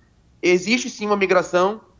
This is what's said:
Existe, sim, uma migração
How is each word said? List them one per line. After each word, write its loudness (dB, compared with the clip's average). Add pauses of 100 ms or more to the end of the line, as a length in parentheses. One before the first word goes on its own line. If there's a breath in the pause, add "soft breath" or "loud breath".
(420 soft breath)
Existe, 0
sim, -10
uma 0
migração 0 (180)